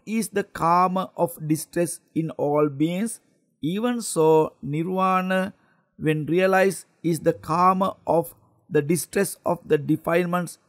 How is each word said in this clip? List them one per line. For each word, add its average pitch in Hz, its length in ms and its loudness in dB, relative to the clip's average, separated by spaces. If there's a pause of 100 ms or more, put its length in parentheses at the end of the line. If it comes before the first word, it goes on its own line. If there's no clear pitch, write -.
is 220 240 -4
the 196 140 -2
calmer 180 640 0 (100)
of 170 180 -2 (120)
distress 160 520 -2 (140)
in 160 180 -2
all 147 380 0
beings. 165 520 -4 (440)
Even 226 360 -2
so, 156 600 2
Nirvana, 185 920 -2 (440)
when 151 280 -2
realized, 190 600 2 (160)
is 165 200 -2
the 165 100 2
calmer 180 640 0 (120)
of 165 300 0 (340)
the 151 120 2
distress 175 640 -2
of 165 200 -2
the 151 120 2
defilements 165 800 -2 (120)